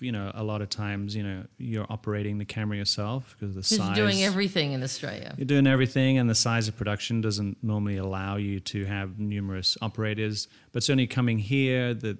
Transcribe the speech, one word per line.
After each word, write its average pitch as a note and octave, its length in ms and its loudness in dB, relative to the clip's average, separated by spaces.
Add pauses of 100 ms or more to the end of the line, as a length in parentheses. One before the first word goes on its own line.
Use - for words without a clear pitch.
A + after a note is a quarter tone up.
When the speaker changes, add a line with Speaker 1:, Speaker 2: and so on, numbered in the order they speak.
Speaker 1:
you B2+ 100 -6
know, G2+ 220 -4
a A2 100 -8
lot G#2+ 200 -4
of G2 60 -6
times, G2+ 460 -4
you A2 60 -4
know, F#2+ 220 -6 (160)
you're A2+ 280 -4
operating G#2 520 -4
the G2+ 60 -6
camera G#2+ 320 -4
yourself G#2+ 640 -4
'cause G#2 100 -6
of G2 40 -6
the F#2+ 80 -8
Speaker 2:
'Cause A3 160 0
you're G3 160 0
doing G#3 220 2
Speaker 1:
size. F#3+ 80 2
Speaker 2:
everything F#3+ 480 0
in C3 100 -2
Australia. B2+ 560 -8
Speaker 1:
You're C3+ 80 -4
doing C#3 220 6
everything, C3 500 6
and A#2+ 100 4
the A2+ 60 4
size A2+ 340 2
of A2 80 -4
production G#2 460 -2
doesn't G#2 420 -2
normally G#2 340 0
allow F#2+ 400 -2
you G2+ 240 -2
to G2+ 240 -4
have G2 340 -4
numerous G2+ 640 -2
operators. G#2+ 640 -2 (240)
But B2 100 -2
certainly C3 240 6
coming A#2+ 320 2
here, B2+ 560 2
the, A2 260 -4